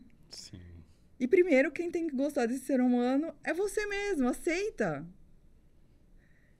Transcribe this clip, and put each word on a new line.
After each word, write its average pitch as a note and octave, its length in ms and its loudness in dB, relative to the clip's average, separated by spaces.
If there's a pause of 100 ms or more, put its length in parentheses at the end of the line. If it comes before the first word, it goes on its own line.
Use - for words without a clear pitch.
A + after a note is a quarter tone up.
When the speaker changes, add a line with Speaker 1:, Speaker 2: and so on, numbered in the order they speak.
(320)
Speaker 1:
Sim. - 280 -18 (600)
Speaker 2:
E B3 80 -2
primeiro, E4+ 440 6
quem F4 180 -6
tem E4+ 180 -4
que C#4 80 -6
gostar C#4 300 0
desse B3 200 -4
ser C4+ 160 2
humano B3+ 520 2 (100)
é C#4+ 100 -2
você G#4 340 -2
mesmo, G4+ 400 -2
aceita. B3 800 -2 (1500)